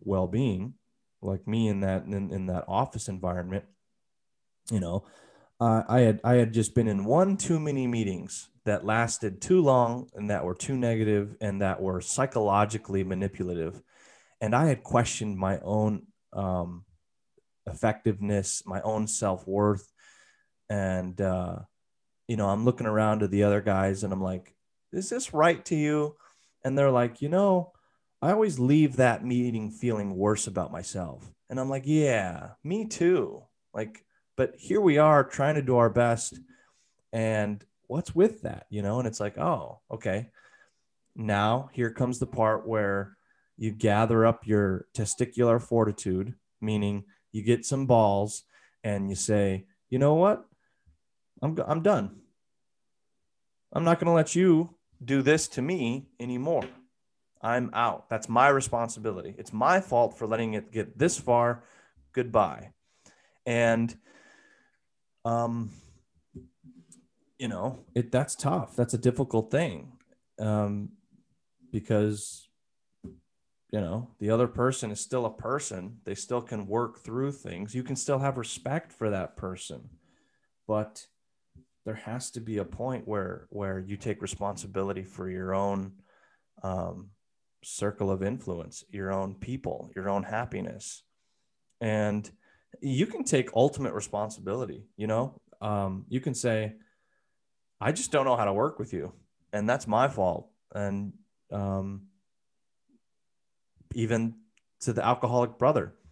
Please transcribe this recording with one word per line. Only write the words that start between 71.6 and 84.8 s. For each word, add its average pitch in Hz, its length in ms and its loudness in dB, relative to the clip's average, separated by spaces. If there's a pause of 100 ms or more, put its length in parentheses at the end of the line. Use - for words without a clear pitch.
because, 104 800 -2 (1200)
you 107 80 -2
know, 104 300 -4 (100)
the 104 120 -2
other 117 160 4
person 120 440 -2
is 104 80 -10
still 127 260 -4
a 113 80 -4
person. 113 720 -8
They 98 120 -8
still 123 260 -6
can 107 260 -8
work 113 320 -4
through 131 340 -6
things. 101 400 -12
You 127 100 -6
can 135 120 -8
still 135 240 -2
have 135 180 -2
respect 131 540 -8
for 110 200 -4
that 95 260 -6
person, 87 520 -12 (800)
but 107 380 -4 (800)
there 110 100 -8
has 113 360 -10
to 117 100 -12
be 110 160 -8
a 98 80 -4
point 120 420 -8
where, 92 420 -6
where 98 300 -6
you 95 160 -10
take 104 260 -6
responsibility 98 840 -6